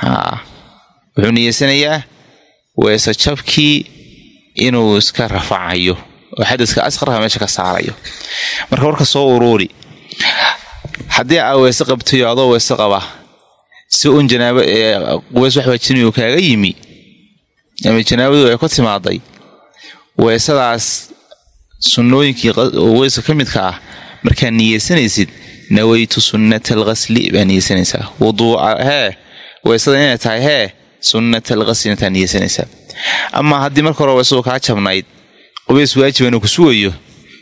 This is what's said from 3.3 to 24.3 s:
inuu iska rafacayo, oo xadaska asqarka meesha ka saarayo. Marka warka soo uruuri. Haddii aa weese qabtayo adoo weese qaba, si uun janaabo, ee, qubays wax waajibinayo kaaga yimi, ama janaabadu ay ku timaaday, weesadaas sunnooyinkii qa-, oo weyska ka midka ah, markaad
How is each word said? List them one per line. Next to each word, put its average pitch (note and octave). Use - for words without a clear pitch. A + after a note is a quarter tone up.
inuu A2+
iska A2+
rafacayo, F2+
oo A2+
xadaska A#2+
asqarka C3+
meesha A2
ka G2+
saarayo. F2+
Marka B2+
warka D3+
soo C3+
uruuri. A#2
Haddii B2+
aa C3+
weese C3
qabtayo B2+
adoo B2+
weese A#2+
qaba, G2+
si -
uun C#3+
janaabo, A#2+
ee, G#2+
qubays B2+
wax C3
waajibinayo A#2+
kaaga B2
yimi, A#2
ama A2+
janaabadu C3
ay A#2
ku D#3+
timaaday, G2+
weesadaas A#2
sunnooyinkii B2
qa-, A#2+
oo A2
weyska C3+
ka D#3
midka C3+
ah, F2+
markaad A#2